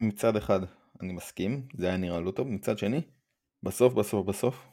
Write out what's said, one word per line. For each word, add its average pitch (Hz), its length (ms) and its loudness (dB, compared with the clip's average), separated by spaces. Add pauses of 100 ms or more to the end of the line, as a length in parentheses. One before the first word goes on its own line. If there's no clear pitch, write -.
מצד 110 360 2
אחד, 101 240 2 (400)
אני 92 120 -6
מסכים, 107 640 -4
זה 90 120 -2
היה 92 100 2
נראה 87 240 -2
לא 90 100 -2
טוב. 131 180 -4
מצד 107 300 -2
שני, 113 220 0 (600)
בסוף, 123 320 4
בסוף, 98 320 2
בסוף, 120 460 -2